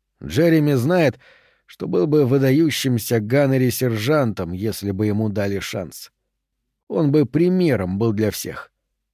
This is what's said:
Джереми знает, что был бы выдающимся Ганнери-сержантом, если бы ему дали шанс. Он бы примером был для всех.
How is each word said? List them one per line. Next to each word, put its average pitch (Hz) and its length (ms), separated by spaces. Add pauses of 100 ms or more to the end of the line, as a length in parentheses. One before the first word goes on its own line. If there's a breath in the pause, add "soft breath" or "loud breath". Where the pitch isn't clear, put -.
(240)
Джереми 147 500
знает, 143 460 (460 soft breath)
что - 220
был 175 180
бы 147 200
выдающимся 131 960
Ганнери-сержантом, 123 1300
если 101 400
бы 101 160
ему 107 220
дали 101 300
шанс. - 520 (760)
Он 156 240
бы 147 140
примером 151 720
был 113 160
для 107 160
всех. - 420 (420)